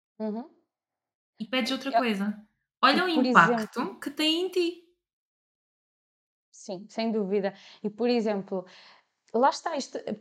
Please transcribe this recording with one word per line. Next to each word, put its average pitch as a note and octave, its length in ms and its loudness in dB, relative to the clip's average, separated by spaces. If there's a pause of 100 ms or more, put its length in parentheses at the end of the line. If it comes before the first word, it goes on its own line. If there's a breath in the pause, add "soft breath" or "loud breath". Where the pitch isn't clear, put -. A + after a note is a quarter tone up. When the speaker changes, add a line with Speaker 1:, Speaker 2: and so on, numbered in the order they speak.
(180)
Speaker 1:
Uhum. A3 300 -6 (880)
Speaker 2:
E A3 80 -12
pedes B3+ 260 -2
outra C4+ 200 -6
Speaker 1:
Eu, A3+ 80 4
Speaker 2:
coisa. G#3 280 0 (540)
Olha D4 200 6
Speaker 1:
e - 20 2
Speaker 2:
o F#4 80 0
Speaker 1:
por B3+ 140 4
Speaker 2:
impacto A3+ 540 4
Speaker 1:
exemplo E4+ 200 -8
Speaker 2:
que C#4+ 100 -8
tem D#4+ 360 0
em F4+ 40 -8
ti. F4 320 -2 (1700)
Speaker 1:
Sim, G3+ 380 -12
sem A3+ 220 -4
dúvida. G3 440 -2 (280 loud breath)
E, G#3+ 80 -4
por A#3 180 -2
exemplo, G3+ 580 -2 (680 loud breath)
lá B3+ 160 4
está, E4 260 -6
isto A#3+ 220 -6 (220)